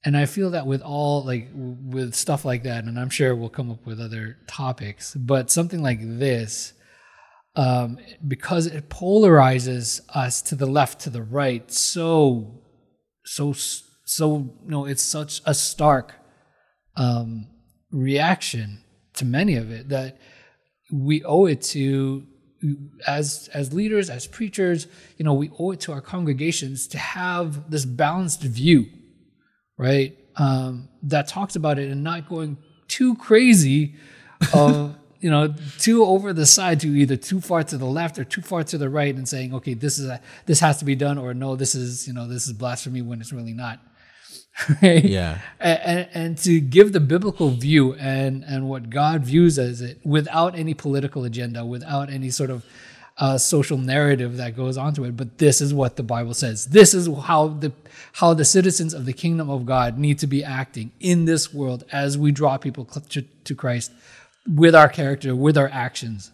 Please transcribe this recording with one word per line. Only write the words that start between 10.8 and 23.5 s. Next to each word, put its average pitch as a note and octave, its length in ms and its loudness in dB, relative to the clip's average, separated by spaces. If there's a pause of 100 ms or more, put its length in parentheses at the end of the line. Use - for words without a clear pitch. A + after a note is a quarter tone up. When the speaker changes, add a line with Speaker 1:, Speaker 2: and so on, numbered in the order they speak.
Speaker 1:
to D3+ 80 -10
the A#2 120 -8
right, B2 480 -4
so, C#3+ 920 0 (600)
so, D3 260 -6
s-, - 340 -8 (220)
so, D#3 300 0 (280)
you F3+ 60 -12
know, C#3+ 160 -4
it's C#3 160 -4
such - 440 -6
a D3 80 0
stark, D3 600 0 (840)
um, A#2 500 -2 (460)
reaction C3+ 880 -2 (320)
to - 100 -6
many D3 300 2
of A2+ 160 -4
it A#2+ 200 -14
that C3 280 -6 (760)
we D3 320 0
owe F3 220 4
it D3+ 160 0
to, C3+ 640 -2 (800)
as, D3 480 -6